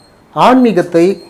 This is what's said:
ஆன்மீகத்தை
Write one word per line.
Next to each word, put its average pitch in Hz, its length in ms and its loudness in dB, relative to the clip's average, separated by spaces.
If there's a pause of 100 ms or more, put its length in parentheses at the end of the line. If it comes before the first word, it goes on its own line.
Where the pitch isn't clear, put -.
(360)
ஆன்மீகத்தை 175 680 0 (240)